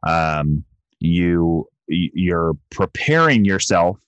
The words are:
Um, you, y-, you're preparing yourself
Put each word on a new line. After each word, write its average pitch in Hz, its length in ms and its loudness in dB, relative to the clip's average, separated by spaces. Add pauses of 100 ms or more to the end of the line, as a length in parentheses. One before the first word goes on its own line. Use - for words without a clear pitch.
Um, 76 560 -2 (360)
you, 85 680 0 (220)
y-, 82 240 -2
you're 85 400 -2 (160)
preparing 147 760 0
yourself 95 540 0 (100)